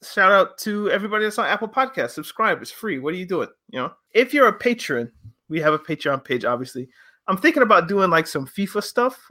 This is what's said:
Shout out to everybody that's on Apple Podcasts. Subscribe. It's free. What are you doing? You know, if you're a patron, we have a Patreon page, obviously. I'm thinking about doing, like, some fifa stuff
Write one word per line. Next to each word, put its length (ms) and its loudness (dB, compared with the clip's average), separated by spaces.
Shout 240 4
out 280 4
to 320 -4
everybody 320 -2
that's 160 -4
on 80 0
Apple 220 -2
Podcasts. 420 -2
Subscribe. 500 -4
It's 100 -16
free. 280 -8
What 160 -4
are 20 -8
you 80 -10
doing? 240 -4
You 80 -8
know, 140 -6
if 180 2
you're 160 6
a 60 4
patron, 580 -4
we 100 -4
have 140 2
a 60 -2
Patreon 440 -4
page, 220 -4
obviously. 420 -4
I'm 100 0
thinking 260 2
about 240 4
doing, 240 2
like, 160 2
some 180 -6
fifa 380 -6
stuff 480 -4